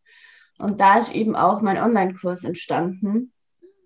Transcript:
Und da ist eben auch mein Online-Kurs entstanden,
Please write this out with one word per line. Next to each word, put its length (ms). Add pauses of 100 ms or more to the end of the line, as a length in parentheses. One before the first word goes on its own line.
(580)
Und 220
da 180
ist 140
eben 220
auch 260
mein 180
Online-Kurs 680
entstanden, 880 (540)